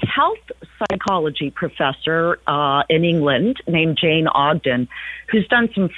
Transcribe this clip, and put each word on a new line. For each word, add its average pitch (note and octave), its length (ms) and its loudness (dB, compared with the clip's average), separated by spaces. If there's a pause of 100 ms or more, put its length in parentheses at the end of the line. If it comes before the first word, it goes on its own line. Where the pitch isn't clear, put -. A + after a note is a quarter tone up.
health F4 320 0 (400)
psychology F3+ 720 -2
professor, E3 960 -2
uh, C#3+ 440 2
in D#3+ 160 4
England E3 500 2 (100)
named D#3+ 320 0
Jane D#3+ 300 2
Ogden, C#3 580 0 (440)
who's G#3+ 180 2
done A#3 260 2
some F#3+ 240 0